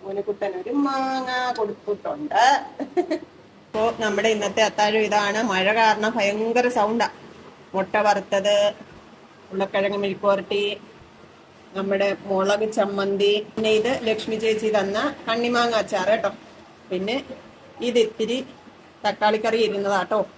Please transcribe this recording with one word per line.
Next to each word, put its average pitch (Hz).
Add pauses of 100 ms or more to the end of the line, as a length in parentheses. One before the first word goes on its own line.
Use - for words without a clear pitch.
മോനിക്കുട്ടൻ 202
ഒരു 220 (140)
മാങ്ങ 262 (280)
കൊടുത്തിട്ടുണ്ട്. 202 (1200)
അപ്പോ 220 (220)
നമ്മുടെ 208
ഇന്നത്തെ 208
അത്താഴം 208
ഇതാണ്. 208 (120)
മഴ 185 (140)
കാരണം 214
ഭയങ്കര 226 (100)
സൗണ്ടാ. 214 (680)
മുട്ട 190 (120)
വറുത്തത്, 202 (920)
ഉരുളക്കിഴങ്ങ് 196
മെഴുക്കുവരട്ടി, 196 (1120)
നമ്മുടെ 196 (220)
മുളക് 202 (100)
ചമ്മന്തി, 202 (200)
പിന്നെ 220
ഇത് 233 (160)
ലക്ഷ്മി 220
ചേച്ചി 220
തന്ന 196 (300)
കണ്ണിമാങ്ങ 240
അച്ചാർ 196
കേട്ടോ. 214 (600)
പിന്നെ 190 (720)
ഇത് 240
ഇത്തിരി 220 (680)
തക്കാളിക്കറി 214
ഇരുന്നതാട്ടോ. 202 (180)